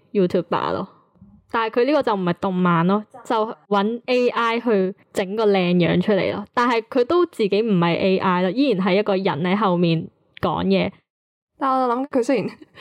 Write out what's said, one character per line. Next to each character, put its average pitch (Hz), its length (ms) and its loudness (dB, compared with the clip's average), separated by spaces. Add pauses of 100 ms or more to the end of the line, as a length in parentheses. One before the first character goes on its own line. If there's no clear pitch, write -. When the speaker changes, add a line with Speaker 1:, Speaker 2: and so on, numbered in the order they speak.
(120)
Speaker 1:
YouTuber 175 600 -2
咯。 180 160 -6 (640)
但 226 160 -2
係 240 120 -2
佢 247 60 2
呢 285 80 2
個 277 80 2
就 226 120 0
唔 190 100 -2
係 175 160 0
動 190 140 -4
漫 175 320 2
咯， 208 180 0 (200)
就 226 300 -2 (140)
搵 208 380 -2
A 247 220 2
I 233 320 -2
去 196 340 0 (180)
整 196 240 -4
個 220 100 0
靚 185 300 2
樣 170 240 2
出 214 120 0
嚟 185 220 0
咯。 208 100 -8 (100)
但 240 140 2
係 226 220 0
佢 247 140 2
都 349 220 2
自 208 220 -2
己 202 140 0
唔 226 160 0
係 170 180 2
A 190 220 0
I 180 240 0
咯， 185 80 0
依 262 200 0
然 185 160 0
係 208 80 2
一 208 80 2
個 208 140 0
人 190 80 -2
喺 180 320 0
後 196 200 0
面 170 300 0 (340)
講 175 240 -2
嘢。 185 260 0 (680)
Speaker 2:
但 269 120 -2
我 254 240 0
諗 269 140 -4
佢 254 140 0
雖 247 160 0
然 156 80 -4 (340)